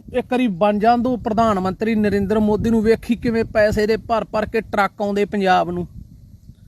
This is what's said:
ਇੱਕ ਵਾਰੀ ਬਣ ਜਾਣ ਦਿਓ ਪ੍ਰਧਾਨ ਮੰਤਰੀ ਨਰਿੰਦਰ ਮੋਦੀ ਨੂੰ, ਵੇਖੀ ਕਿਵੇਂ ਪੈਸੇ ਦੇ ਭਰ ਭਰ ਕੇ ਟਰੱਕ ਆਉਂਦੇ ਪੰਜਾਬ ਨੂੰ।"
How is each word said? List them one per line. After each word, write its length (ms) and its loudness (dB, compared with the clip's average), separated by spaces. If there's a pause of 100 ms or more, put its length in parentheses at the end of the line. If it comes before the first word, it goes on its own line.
(140)
ਇੱਕ 160 -4
ਵਾਰੀ 160 0
ਬਣ 320 0
ਜਾਣ 200 4
ਦਿਓ 180 0
ਪ੍ਰਧਾਨ 440 0
ਮੰਤਰੀ 340 -2
ਨਰਿੰਦਰ 440 0
ਮੋਦੀ 320 2
ਨੂੰ, 120 2
ਵੇਖੀ 340 2
ਕਿਵੇਂ 280 -2
ਪੈਸੇ 420 2
ਦੇ 100 0
ਭਰ 280 -2
ਭਰ 220 -4
ਕੇ 140 -4
ਟਰੱਕ 420 -2
ਆਉਂਦੇ 220 0
ਪੰਜਾਬ 460 2
ਨੂੰ।" 180 -6 (800)